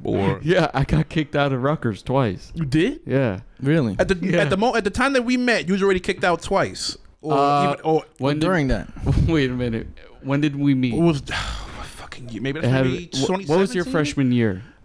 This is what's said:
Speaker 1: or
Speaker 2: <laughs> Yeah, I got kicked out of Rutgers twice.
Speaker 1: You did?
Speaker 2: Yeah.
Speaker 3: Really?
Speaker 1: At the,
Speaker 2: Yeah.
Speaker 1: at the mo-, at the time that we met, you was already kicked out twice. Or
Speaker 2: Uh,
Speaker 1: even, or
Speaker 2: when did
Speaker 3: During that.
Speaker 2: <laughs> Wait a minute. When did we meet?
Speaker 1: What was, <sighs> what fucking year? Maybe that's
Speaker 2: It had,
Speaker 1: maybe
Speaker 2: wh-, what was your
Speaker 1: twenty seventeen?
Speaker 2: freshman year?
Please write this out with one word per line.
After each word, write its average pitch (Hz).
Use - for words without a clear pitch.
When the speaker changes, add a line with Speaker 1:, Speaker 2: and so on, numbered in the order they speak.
Speaker 1:
or 98
Speaker 2:
<laughs> -
Yeah, 170
I 139
got 156
kicked 156
out 143
of 123
Rutgers 135
twice. 123
Speaker 1:
You 165
did? 160
Speaker 2:
Yeah. 117
Speaker 3:
Really? 135
Speaker 1:
At -
the, 185
Speaker 2:
Yeah. 175
Speaker 1:
at 147
the 185
mo-, 226
at 226
the 202
time 254
that 254
we 247
met, 233
you 185
was 190
already 190
kicked 180
out 170
twice. 139
Or 156
Speaker 2:
Uh, 143
Speaker 1:
even, -
or 156
Speaker 2:
when 139
did 160
Speaker 3:
During 170
that. 107
Speaker 2:
<laughs> -
Wait 151
a 127
minute. 120
When 139
did 147
we 143
meet? 127
Speaker 1:
What 160
was, 147
<sighs> -
what -
fucking -
year? 113
Maybe 139
that's 123
Speaker 2:
It 131
had, 131
Speaker 1:
maybe 147
Speaker 2:
wh-, 135
what 185
was 160
your 156
Speaker 1:
twenty 196
seventeen? 175
Speaker 2:
freshman 143
year? 110